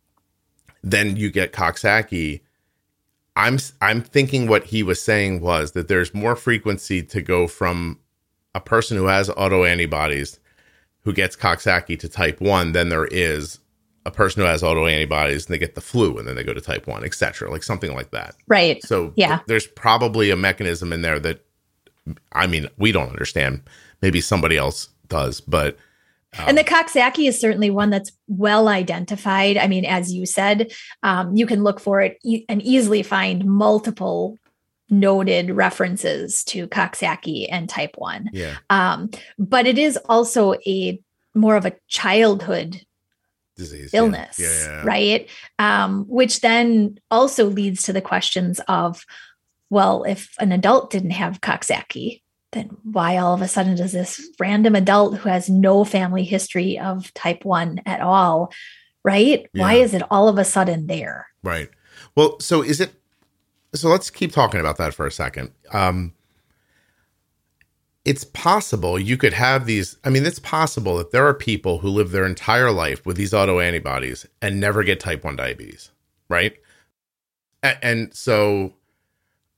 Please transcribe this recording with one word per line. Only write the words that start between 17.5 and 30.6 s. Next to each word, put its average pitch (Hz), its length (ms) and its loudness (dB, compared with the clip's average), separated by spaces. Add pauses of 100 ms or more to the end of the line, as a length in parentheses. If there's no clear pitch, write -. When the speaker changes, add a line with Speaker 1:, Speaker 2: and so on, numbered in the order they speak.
Speaker 1:
like 80 120 -10
something 87 300 -6
like 64 180 -10
that. 50 240 -10 (120)
Speaker 2:
Right. 185 360 2
Speaker 1:
So 87 340 -2
Speaker 2:
Yeah. 165 200 2
Speaker 1:
th-, - 100 -8
there's 113 200 -2
probably 113 640 0
a 95 80 2
mechanism 90 560 -2
in 85 80 -6
there 80 180 -2
that, 78 240 -6 (880)
I 90 160 0
mean, 80 200 -2 (100)
we 107 160 2
don't 71 160 0
understand. 67 520 -4 (400)
Maybe 90 200 2
somebody 82 360 0
else 69 300 -2 (220)
does, 69 320 -4
but, 73 340 0 (640)
um, - 120 -2
Speaker 2:
And 285 80 4
the 302 60 4
Coxsackie 302 640 2
is 247 120 0
certainly 208 300 0
one 208 200 0
that's 196 220 -2 (160)
well 208 400 2
identified. 196 880 0
I 196 100 2
mean, 185 180 0
as 180 280 -2
you 185 120 -6
said, 208 460 0 (300)